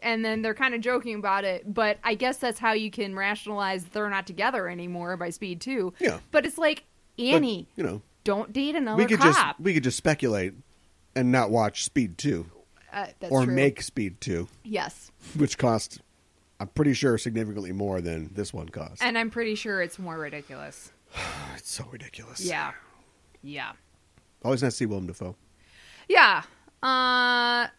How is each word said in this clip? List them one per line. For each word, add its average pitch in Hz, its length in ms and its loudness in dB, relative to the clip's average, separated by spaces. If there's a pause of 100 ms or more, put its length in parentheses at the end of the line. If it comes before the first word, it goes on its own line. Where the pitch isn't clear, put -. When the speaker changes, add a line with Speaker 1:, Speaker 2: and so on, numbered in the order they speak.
Speaker 1:
and 226 220 0
then 220 180 0
they're 220 100 0
kinda 247 280 0
joking 233 340 -2
about 196 300 0
it. 190 280 -4
But 208 300 2
I 226 140 0
guess 254 220 0
that's 240 200 -2
how 226 140 2
you 214 180 -2
can 196 240 -6
rationalize 196 720 -4
that 170 80 -20
they're 208 180 -2
not 196 160 -2
together 196 420 -2
anymore 175 480 -6
by 180 140 -6
Speed 180 300 -8
Two. 214 400 -2
Speaker 2:
Yeah. - 180 0 (140)
Speaker 1:
But 302 140 4
it's 320 120 -6
like, 311 240 2 (340)
Speaker 2:
But, 240 100 -6
Speaker 1:
Annie, 254 500 4
Speaker 2:
you 190 80 -2
know, 104 180 -4 (220)
Speaker 1:
don't 208 280 0
date 277 220 0
another 254 260 0
Speaker 2:
we 220 60 8
could 202 140 4
Speaker 1:
cop. 165 360 6
Speaker 2:
just, - 40 -16
we 185 120 2
could 151 120 2
just 123 120 0
speculate 107 580 2 (600)
and 127 160 4
not 123 200 4
watch 110 340 2
Speed 107 340 0
Two. 85 320 -2 (420)
Speaker 1:
Uh, 202 140 -4 (140)
that's 180 120 -4
Speaker 2:
Or 131 120 6
Speaker 1:
true. 123 100 2
Speaker 2:
make 135 280 4
Speed 98 380 -4
Two. 87 280 -2 (160)
Speaker 1:
Yes. - 480 -6 (240)
Speaker 2:
Which 151 220 2
cost, 113 420 0 (580)
I'm 101 80 -6
pretty 147 280 2
sure, 123 240 2
significantly 107 520 -4
more 98 300 -2
than 82 340 -4
this 101 180 -6
one 80 160 -10
cost. 80 320 -12
Speaker 1:
And 240 160 0
I'm 226 140 -2
pretty 226 240 -4
sure 208 260 -4
it's 175 200 -6
more 165 180 -8
ridiculous. 147 720 -12 (240)
Speaker 2:
<sighs> - 80 -8 (340)
It's - 140 -14
so - 220 -8
ridiculous. 117 480 -16
Speaker 1:
Yeah. 151 320 -4 (720)
Yeah. 139 280 -10 (720)
Speaker 2:
Always 123 200 2
nice 123 80 2
to - 60 -8
see 120 80 0
Willem 98 200 -4
Dafoe. 90 300 -10 (720)
Speaker 1:
Yeah. 226 340 8 (400)
Uh, 247 840 2 (120)